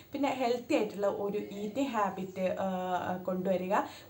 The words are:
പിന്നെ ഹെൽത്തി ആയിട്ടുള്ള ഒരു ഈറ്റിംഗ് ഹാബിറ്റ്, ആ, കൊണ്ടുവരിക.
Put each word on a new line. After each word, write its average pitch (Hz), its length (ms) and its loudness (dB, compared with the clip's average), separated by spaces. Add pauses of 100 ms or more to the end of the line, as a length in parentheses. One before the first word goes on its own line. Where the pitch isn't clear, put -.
(120)
പിന്നെ 277 160 0
ഹെൽത്തി 247 460 2
ആയിട്ടുള്ള 202 320 2
ഒരു 202 320 0
ഈറ്റിംഗ് 208 500 -2
ഹാബിറ്റ്, 190 720 0
ആ, 185 640 0
കൊണ്ടുവരിക. 185 540 0 (340)